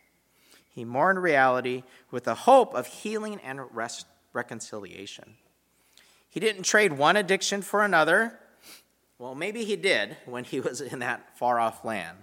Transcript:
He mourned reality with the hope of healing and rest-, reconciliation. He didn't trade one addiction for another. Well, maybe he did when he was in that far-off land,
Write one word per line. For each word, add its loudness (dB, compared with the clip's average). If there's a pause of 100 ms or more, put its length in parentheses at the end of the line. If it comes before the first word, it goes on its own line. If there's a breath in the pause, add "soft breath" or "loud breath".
(680 soft breath)
He -14
mourned 2
reality 4 (280 loud breath)
with -6
the 0
hope 6
of -4
healing -8
and -12
rest-, -8 (260)
reconciliation. -12 (920 soft breath)
He -10
didn't -2
trade 4
one 4
addiction -2
for 0
another. 2 (800 loud breath)
Well, -14
maybe -6
he -4
did 0
when -10
he -6
was -6
in -10
that -6
far-off 0
land, -8